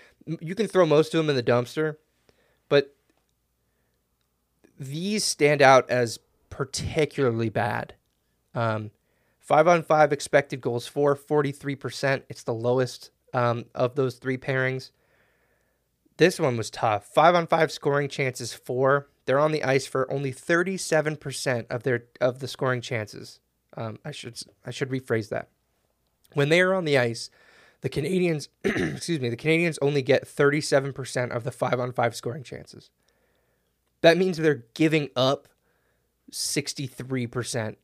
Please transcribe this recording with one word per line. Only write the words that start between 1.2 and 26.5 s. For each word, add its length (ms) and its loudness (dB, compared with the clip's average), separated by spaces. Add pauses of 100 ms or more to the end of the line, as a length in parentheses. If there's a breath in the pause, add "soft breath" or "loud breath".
in 60 2
the 80 0
dumpster, 540 0 (680)
but 280 2 (1800)
these 440 -6
stand 380 2
out 280 8
as 300 -2 (300)
particularly 1000 -2
bad. 440 -4 (600)
Um, 380 -4 (480)
five 280 4
on 140 6
five 300 4
expected 480 0
goals 280 -4
for, 280 2
forty-three 600 -2
percent. 540 -4
It's 140 -16
the 100 -4
lowest, 580 -2 (220)
um, 400 0
of 220 -2
those 200 -2
three 220 -6
pairings. 540 -4 (1300)
This 220 4
one 180 0
was 120 -6
tough. 360 -2
Five 280 6
on 140 2
five 240 2
scoring 380 -2
chances 440 -6
for. 540 0 (180)
They're 140 2
on 120 2
the 120 -4
ice 240 0
for 240 -2
only 200 -4
thirty-seven 840 -2
percent 540 -6
of 140 -6
their, 220 -2 (160)
of 180 -2
the 80 -10
scoring 340 -4
chances. 580 -10 (360)
Um, 300 -10
I 60 -12
should, 280 -16 (260)
I 60 -10
should 180 -6
rephrase 400 -4
that. 200 -8 (840)
When 160 0
they 120 6